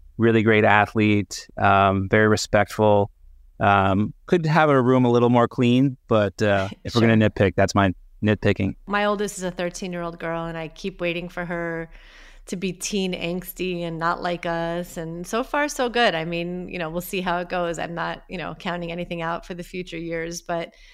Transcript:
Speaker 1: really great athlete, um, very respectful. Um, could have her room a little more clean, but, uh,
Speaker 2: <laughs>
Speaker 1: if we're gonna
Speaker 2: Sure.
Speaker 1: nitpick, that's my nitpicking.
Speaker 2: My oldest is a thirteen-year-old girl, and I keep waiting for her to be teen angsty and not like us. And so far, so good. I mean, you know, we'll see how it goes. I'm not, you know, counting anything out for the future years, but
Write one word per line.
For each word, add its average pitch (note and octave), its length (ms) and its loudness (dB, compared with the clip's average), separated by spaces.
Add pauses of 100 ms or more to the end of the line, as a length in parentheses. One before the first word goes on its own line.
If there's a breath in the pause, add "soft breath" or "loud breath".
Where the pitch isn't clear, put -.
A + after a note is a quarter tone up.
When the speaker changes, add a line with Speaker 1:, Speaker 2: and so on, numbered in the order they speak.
(180)
Speaker 1:
really A2+ 240 4
great G#2+ 220 4
athlete, G#2 840 2 (100)
um, G2 520 4
very G#2+ 180 4
respectful. G#2 840 2 (480)
Um, G2+ 520 2 (140)
could F3+ 220 2
have D#3 220 4
her C#3 120 6
room B2+ 240 4
a A#2+ 60 4
little A#2+ 180 4
more A#2+ 180 6
clean, B2+ 500 2 (100)
but, G#2 340 0
uh, G2+ 340 2
Speaker 2:
<laughs> - 80 -20
Speaker 1:
if G2+ 120 -6
we're A#2 60 4
gonna A2+ 120 6
Speaker 2:
Sure. A2 160 6
Speaker 1:
nitpick, G2+ 260 2
that's G2 200 2
my G2 180 4 (300)
nitpicking. G2+ 520 0 (120)
Speaker 2:
My G#3 180 0
oldest G#3 320 -2
is F#3 60 -10
a F3+ 80 -4
thirteen-year-old F3 680 -8
girl, E3 260 -6
and E3 120 -8
I D#3+ 100 -8
keep F#3 320 -10
waiting F3 300 -4
for F3 160 -8
her E3 460 -6 (560 soft breath)
to - 80 -6
be F3+ 180 -4
teen F#3 400 -4
angsty F3+ 680 -6
and E3 180 -6
not E3 220 -2
like F3 260 -6
us. E3+ 500 -4
And E3+ 280 -10
so A#3 180 -4
far, D4 260 -2
so B3 200 -2
good. A3+ 260 2
I D#3+ 100 -4
mean, F3 440 -6
you F3+ 100 -10
know, D#3+ 100 -4
we'll E3+ 120 -6
see F3+ 200 -6
how F3 160 -2
it F3+ 120 -6
goes. F3 280 -4
I'm E3+ 160 -6
not, E3+ 340 -8
you F3+ 100 -12
know, E3 180 -8
counting F3 360 -8
anything F3 300 -8
out E3 240 -6
for - 80 -12
the F3 100 -12
future F3+ 340 -12
years, E3 440 -8
but E3+ 320 -8 (200 soft breath)